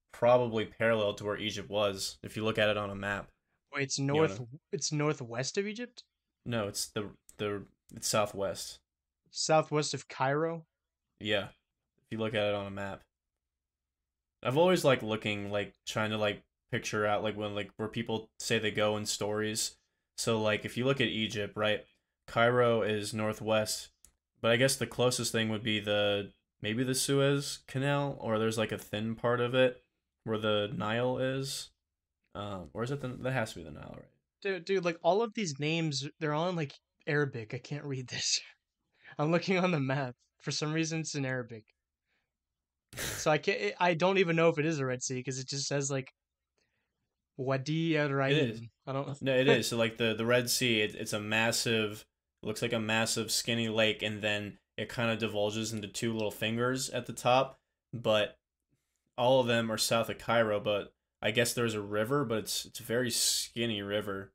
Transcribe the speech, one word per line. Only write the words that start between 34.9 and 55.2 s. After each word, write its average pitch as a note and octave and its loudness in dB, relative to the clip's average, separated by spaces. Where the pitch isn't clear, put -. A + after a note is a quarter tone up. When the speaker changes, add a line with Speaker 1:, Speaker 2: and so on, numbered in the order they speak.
Speaker 2:
all F3+ 6
of A3+ -2
these D#3+ -4
names, D3+ 0
they're D3+ 0
all D#3+ 0
in, F#3 -2
like, D3+ -4
Arabic. C#3+ -2
I B2+ -6
can't D3 -8
read C3 -6
this. - -2
<laughs> - -20
I'm D3+ 2
looking F3+ 2
on F3+ 4
the E3 2
map. C3+ -2
For - -8
some D3+ -2
reason, D#3+ -2
it's D#3 -6
in C#3 -2
Arabic. A#2 -6
So - -2
I D3+ 6
can't, G3 -2
I F3+ 4
don't F3+ 4
even E3+ 4
know E3 8
if D#3+ 2
it D3 2
is D#3+ 0
a C3+ 0
Red B2+ -2
Sea, B2+ -4
'cause C3 -6
it C3 -10
just C#3 -6
says, C#3 0
like, C3+ -4
Wadi D3 0
Al D3 2
Speaker 1:
It C#3+ 4
is. A#2 0
Speaker 2:
Rain. A#2 -16
I C3+ -6
don't C3+ -6
Speaker 1:
No, C3 2
it C3 4
Speaker 2:
<laughs> - -
Speaker 1:
is. B2 6
So, A#2+ -2
like, A2+ 2
the, A2+ 0
the A2+ -2
Red B2+ 2
Sea, A#2 2
it, G#2 0
it's - -8
a G#2+ -2
massive, A2 0
it - -8
looks A#2+ -4
like A#2+ -2
a A#2 0
massive A2 0
skinny A#2 0
lake, G#2+ 2
and G#2+ -4
then G#2 -4
it G#2+ -6
kinda A#2 0
divulges G#2+ -2